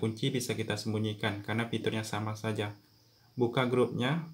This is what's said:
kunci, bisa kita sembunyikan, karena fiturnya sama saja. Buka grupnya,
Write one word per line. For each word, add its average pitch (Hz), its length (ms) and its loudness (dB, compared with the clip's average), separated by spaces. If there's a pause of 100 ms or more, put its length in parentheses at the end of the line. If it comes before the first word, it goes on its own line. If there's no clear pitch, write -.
kunci, 113 320 0
bisa 117 240 0
kita 107 160 -2
sembunyikan, 107 720 -2
karena 113 240 0
fiturnya 110 320 0
sama 107 320 -4
saja. 107 400 -2 (640)
Buka 123 320 2
grupnya, 123 640 2